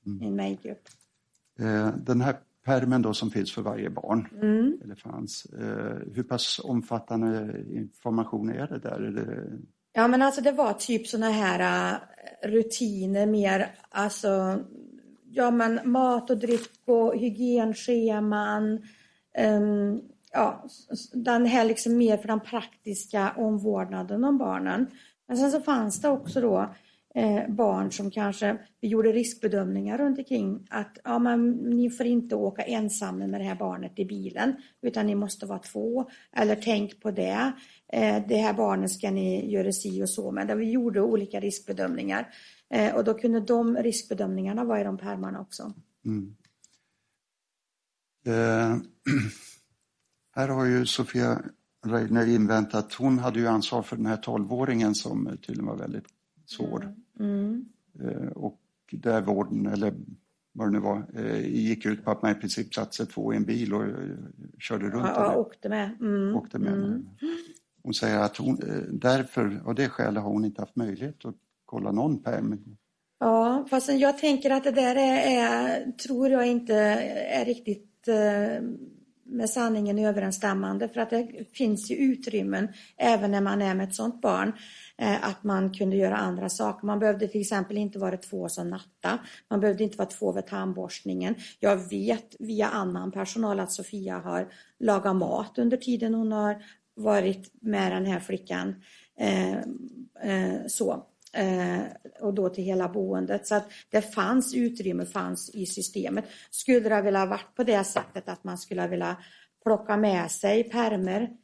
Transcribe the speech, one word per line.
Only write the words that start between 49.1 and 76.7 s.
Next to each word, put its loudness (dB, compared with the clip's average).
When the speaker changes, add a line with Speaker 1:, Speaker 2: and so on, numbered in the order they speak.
Speaker 1:
<clears throat> -20
här 0
har 2
ju 4
Sofia 0
Reidner 2
invänt 4
att -2
hon 2
hade 0
ju 2
ansvar 2
för -8
den -2
här 0
tolvåringen 0
som -4
tydligen -6
var -6
väldigt -8
svår. -6
Speaker 2:
Mm. -2
Mm. -4
Speaker 1:
Eh, -6
och -8
där 0
vården, 0
eller 0
vad -4
det 2
nu 4
var, 0
eh, -2
gick 0
ut -2
på 0
att -2
man 4
i 4
princip -6
satte -4
sig -4
två -4
i 0
en 2
bil -2
och, 0
eh, -4
körde -4
runt -2
Speaker 2:
Ja, 0
Speaker 1:
där. 4
Speaker 2:
ja, 2
åkte -2
med. -2
Mm. 0
Speaker 1:
Åkte -4
med. 0
Speaker 2:
Mm. -2
Speaker 1:
Hon -4
säger 2
att 0
hon, 0
eh, -4
därför, 2
av -2
det 2
skälet -2
har -4
hon 0
inte -4
haft -10
möjlighet -6
att -10
kolla -6
någon 0
pärm. -2
Speaker 2:
Ja, 4
fast 2
jag 4
tänker 2
att 2
det 2
där 4
är, 4
är, 0
tror 0
jag 6
inte 2